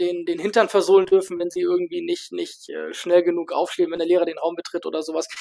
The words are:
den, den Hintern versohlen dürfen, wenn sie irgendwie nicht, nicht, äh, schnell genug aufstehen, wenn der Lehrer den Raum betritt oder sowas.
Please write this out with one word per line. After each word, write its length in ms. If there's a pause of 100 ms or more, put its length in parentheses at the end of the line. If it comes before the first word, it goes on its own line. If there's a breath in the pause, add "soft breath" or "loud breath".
den, 240
den 140
Hintern 320
versohlen 360
dürfen, 320
wenn 120
sie 100
irgendwie 400
nicht, 320
nicht, 380
äh, 240
schnell 280
genug 300
aufstehen, 380
wenn 80
der 100
Lehrer 160
den 140
Raum 160
betritt 320
oder 160
sowas. 260 (120)